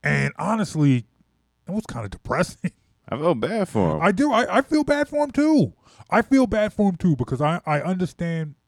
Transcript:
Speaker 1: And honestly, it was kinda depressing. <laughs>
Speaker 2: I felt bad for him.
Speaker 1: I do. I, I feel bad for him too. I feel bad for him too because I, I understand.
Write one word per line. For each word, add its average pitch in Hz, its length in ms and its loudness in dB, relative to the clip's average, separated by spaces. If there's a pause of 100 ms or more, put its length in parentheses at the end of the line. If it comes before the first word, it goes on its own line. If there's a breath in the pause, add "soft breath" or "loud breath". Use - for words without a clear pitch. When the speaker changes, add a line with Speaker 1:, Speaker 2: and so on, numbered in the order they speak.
Speaker 1:
And 143 360 0
honestly, 156 640 0 (640)
it - 20 -12
was 214 160 -4
kinda 110 220 -10
depressing. - 640 -4 (180)
<laughs> - 200 -20
Speaker 2:
I - 80 -4
felt 156 220 0
bad 190 280 -2
for 82 280 2
him. 78 60 -2
Speaker 1:
I 196 80 4
do. 269 220 0
I, 220 260 0
I - 40 6
feel 302 220 0
bad 294 220 0
for 294 180 -2
him 277 80 -8
too. 285 420 2 (340 soft breath)
I 220 140 2
feel 262 240 4
bad 214 260 0
for 202 160 2
him 180 80 -2
too 165 180 2
because 123 280 -4
I, 160 240 0
I 151 160 0
understand. 170 720 -4 (140)